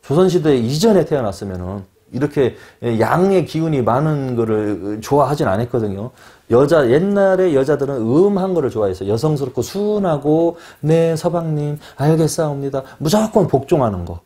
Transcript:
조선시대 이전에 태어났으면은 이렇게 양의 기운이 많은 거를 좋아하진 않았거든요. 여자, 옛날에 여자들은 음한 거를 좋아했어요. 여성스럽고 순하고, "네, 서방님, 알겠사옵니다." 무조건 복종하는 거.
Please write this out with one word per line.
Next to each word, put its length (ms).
조선시대 520
이전에 480
태어났으면은 800
이렇게 420
양의 640
기운이 360
많은 560
거를 640
좋아하진 480
않았거든요. 640
여자, 400
옛날에 640
여자들은 440
음한 560
거를 160
좋아했어요. 400
여성스럽고 520
순하고, 920
"네, 380
서방님, 600
알겠사옵니다." 840
무조건 500
복종하는 560
거. 200